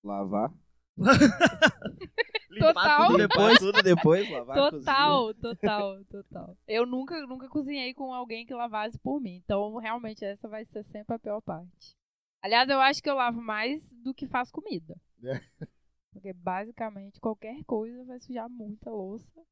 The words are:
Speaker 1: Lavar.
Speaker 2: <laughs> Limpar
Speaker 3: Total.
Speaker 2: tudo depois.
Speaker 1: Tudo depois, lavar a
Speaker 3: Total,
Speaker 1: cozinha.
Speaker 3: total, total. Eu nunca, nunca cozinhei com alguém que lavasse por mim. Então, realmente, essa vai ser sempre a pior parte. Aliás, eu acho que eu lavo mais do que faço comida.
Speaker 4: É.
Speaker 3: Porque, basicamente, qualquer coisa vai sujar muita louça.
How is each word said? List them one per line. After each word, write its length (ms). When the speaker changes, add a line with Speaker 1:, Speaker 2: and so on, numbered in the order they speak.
Speaker 1:
Lavar. 480
Speaker 2:
<laughs> 1500
Limpar 240
Speaker 3:
Total. 340
Speaker 2:
tudo 100
depois. 420
Speaker 1:
Tudo 240
depois, 480
lavar 260
a 140
Speaker 3:
Total, 560
Speaker 1:
cozinha. 140
Speaker 3:
total, 640
total. 520
Eu 180
nunca, 420
nunca 200
cozinhei 460
com 200
alguém 320
que 80
lavasse 460
por 220
mim. 140
Então, 420
realmente, 480
essa 220
vai 180
ser 200
sempre 300
a 40
pior 220
parte. 540
Aliás, 280
eu 100
acho 240
que 60
eu 60
lavo 260
mais 400
do 120
que 140
faço 240
comida. 440
Speaker 4:
É. 160
Speaker 3:
Porque, 220
basicamente, 840
qualquer 460
coisa 400
vai 140
sujar 300
muita 400
louça. 520